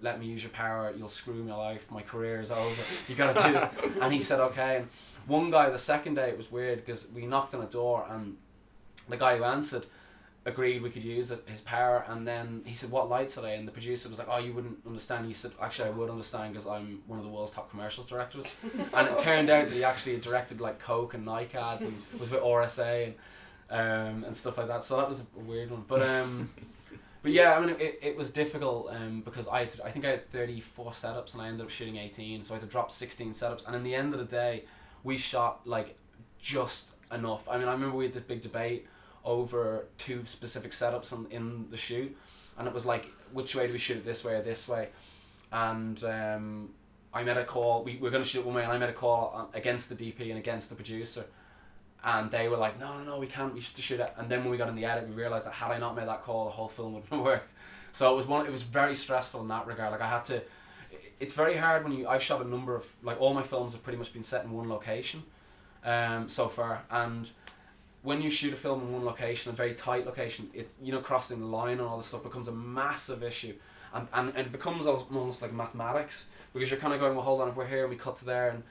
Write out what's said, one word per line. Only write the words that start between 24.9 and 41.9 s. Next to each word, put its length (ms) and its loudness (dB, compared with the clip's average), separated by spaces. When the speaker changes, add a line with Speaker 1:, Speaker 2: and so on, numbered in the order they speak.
Speaker 1:
that 120 4
was 120 -6
a 200 -14
weird 300 -6
one. 160 -8
But, 160 4
um, 480 2
Speaker 2:
<laughs> 380 -20
Speaker 1:
but 100 4
yeah, 240 12
I 40 6
mean, 180 2
it, 240 0
it 140 0
was 140 -4
difficult, 600 0
um, 300 -6
because 260 -8
I 140 2
had, 120 -2
I 60 -6
think 160 -4
I 100 4
had 140 -10
thirty-four 640 -6
setups, 420 -6
and 80 -10
I 60 -6
ended 180 -6
up 40 -12
shooting 280 -8
eighteen, 460 -8
so 100 -8
I 20 -6
had 60 -8
to 140 -10
drop 140 0
sixteen 420 -8
setups. 340 -4
And 100 -4
in 60 -2
the 120 -2
end 200 0
of 60 -4
the 40 -4
day, 220 0
we 140 0
shot, 480 0
like, 320 -2
just 480 -2
enough. 340 -4
I 120 0
mean, 100 2
I 40 2
remember 240 0
we 100 2
had 80 -4
this 80 -6
big 180 -6
debate 460 -4
over 640 0
two 260 -6
specific 480 -10
setups 400 -2
in, 180 -8
in 400 -6
the 60 -10
shoot, 400 -4